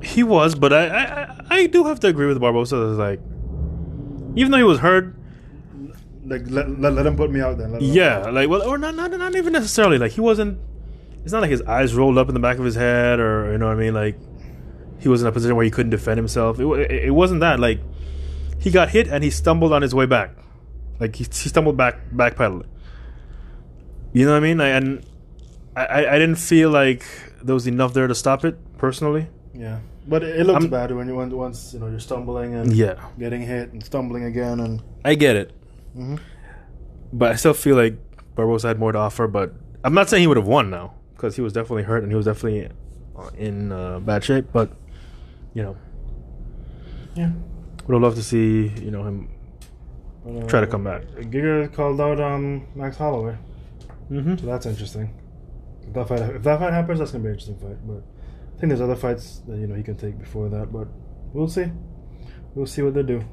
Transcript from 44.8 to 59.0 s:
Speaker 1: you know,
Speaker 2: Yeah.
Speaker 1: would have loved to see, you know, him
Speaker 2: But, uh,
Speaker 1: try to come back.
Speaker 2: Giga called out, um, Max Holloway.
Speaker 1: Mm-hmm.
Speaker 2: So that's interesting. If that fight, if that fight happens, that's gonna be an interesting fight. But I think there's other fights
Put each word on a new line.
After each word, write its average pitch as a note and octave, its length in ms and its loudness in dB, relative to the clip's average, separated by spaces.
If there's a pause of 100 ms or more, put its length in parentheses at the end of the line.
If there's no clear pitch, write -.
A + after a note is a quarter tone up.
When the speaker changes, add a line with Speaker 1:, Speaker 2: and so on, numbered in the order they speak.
Speaker 1:
you A2 80 -6
know, G2 120 -10 (1400)
Speaker 2:
Yeah. E3+ 160 -2 (560)
Speaker 1:
would B2+ 60 0
have A#2+ 100 4
loved A#2 140 2
to A2+ 60 -6
see, A2 440 2 (120)
you G#2 120 -10
know, G2+ 120 -8
him G2+ 260 -8 (920)
Speaker 2:
But, A#2 200 -10
uh, A2+ 40 -8
Speaker 1:
try G#2+ 140 2
to G#2 60 0
come G#2 160 -6
back. F#2+ 240 -10 (260)
Speaker 2:
Giga D3+ 400 -2
called C#3+ 260 -2
out, D3 220 0
um, C#3 540 -4
Max C3+ 220 -10
Holloway. A#2 380 -4 (760)
Speaker 1:
Mm-hmm. C#3+ 260 -2
Speaker 2:
So - 80 -10
that's A#2+ 220 -6
interesting. G#2+ 420 -8 (800)
If - 60 -12
that B2 140 -6
fight, A#2+ 140 -2
if A2 220 -6
that D3+ 160 2
fight F3 140 -2
happens, E3+ 260 -2
that's D3 120 -6
gonna A#2 120 -8
be A2 60 -4
an G#2+ 60 -6
interesting G#2 220 -12
fight. G2+ 300 -14
But G#2 160 -12 (520)
I - 40 -18
think E3 100 0
there's B2+ 120 0
other B2 140 -2
fights A#2+ 520 -6